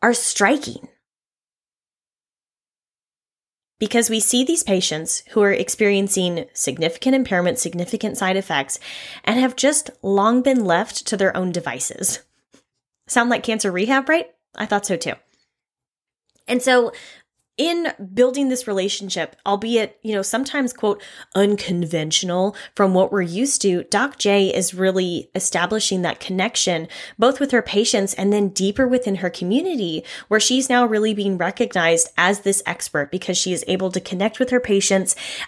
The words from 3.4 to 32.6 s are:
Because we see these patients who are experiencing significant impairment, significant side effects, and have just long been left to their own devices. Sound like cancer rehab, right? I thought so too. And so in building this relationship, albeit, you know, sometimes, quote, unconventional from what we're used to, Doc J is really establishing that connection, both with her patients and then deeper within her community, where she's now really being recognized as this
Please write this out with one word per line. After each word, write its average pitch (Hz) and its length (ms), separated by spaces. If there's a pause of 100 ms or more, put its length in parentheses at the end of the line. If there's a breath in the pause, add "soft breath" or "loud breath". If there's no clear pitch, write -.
Because 226 320
we 220 100
see 247 240
these 330 180
patients 175 680
who 220 120
are 202 100
experiencing 196 1000
significant 165 640
impairment, 185 440
significant 175 600
side 190 180
effects, 160 420 (460 loud breath)
and 233 160
have 254 160
just 294 320 (140)
long 202 400
been 254 240
left 175 400
to - 100
their 190 180
own 180 180
devices. - 680 (840)
Sound 240 240
like 233 120
cancer 220 300
rehab, 269 380
right? 330 200 (260)
I 214 100
thought 202 200
so 185 100
too. 165 180 (1300)
And 247 160
so 247 300 (640 loud breath)
in 339 360 (220)
building 254 360
this 247 180
relationship, 190 680 (100)
albeit, 220 580
you 220 120
know, 196 80
sometimes, 254 500
quote, 202 300 (320 loud breath)
unconventional 180 1200 (220 loud breath)
from 196 180
what 185 160
we're 202 120
used 190 400
to, 180 220
Doc 254 320
J 202 380
is - 180
really 185 640
establishing 190 680
that 170 180
connection, 185 640 (320 loud breath)
both 240 220
with 285 100
her 233 120
patients 202 520
and 202 180
then 202 180
deeper 196 360
within 247 300
her 180 140
community, 208 720 (240 loud breath)
where 214 100
she's 254 300
now 247 180
really 214 280
being 196 220
recognized 175 800
as 196 260
this 196 220